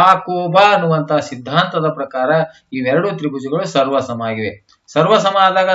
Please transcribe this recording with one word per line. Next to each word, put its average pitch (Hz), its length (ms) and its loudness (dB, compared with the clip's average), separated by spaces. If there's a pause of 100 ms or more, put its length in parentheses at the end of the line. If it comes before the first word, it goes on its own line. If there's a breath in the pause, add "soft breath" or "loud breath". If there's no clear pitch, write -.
(160)
ಕೋ 180 200 -6 (120)
ಬಾ 190 240 4
ಅನ್ನುವಂತಹ 160 480 0
ಸಿದ್ಧಾಂತದ 156 680 -4
ಪ್ರಕಾರ 135 400 -4 (440 loud breath)
ಇವೆರಡು 135 440 0
ತ್ರಿಭುಜಗಳು 139 480 -6
ಸರ್ವಸಮ 131 580 -2
ಆಗಿವೆ. 110 280 -6 (380 soft breath)
ಸರ್ವಸಮ 196 500 2
ಆದಾಗ 190 360 2